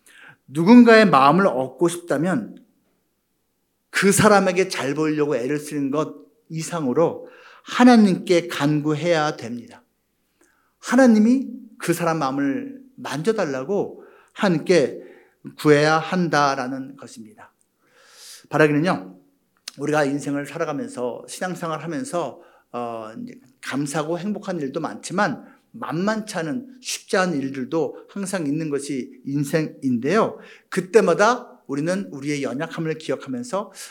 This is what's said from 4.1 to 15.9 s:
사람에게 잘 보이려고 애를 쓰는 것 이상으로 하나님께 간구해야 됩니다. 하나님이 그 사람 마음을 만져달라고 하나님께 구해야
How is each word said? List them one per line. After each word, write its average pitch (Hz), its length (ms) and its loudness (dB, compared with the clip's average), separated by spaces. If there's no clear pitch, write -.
사람에게 185 560 4
잘 143 280 -6
보이려고 151 400 0
애를 131 240 -2
쓰는 143 320 -6
것 151 240 -4
이상으로 160 800 -2
하나님께 202 840 4
간구해야 151 880 0
됩니다. 120 480 -14
하나님이 240 680 4
그 - 160 -2
사람 165 260 -2
마음을 135 600 -4
만져달라고 151 1080 -6
하나님께 165 680 0
구해야 151 400 4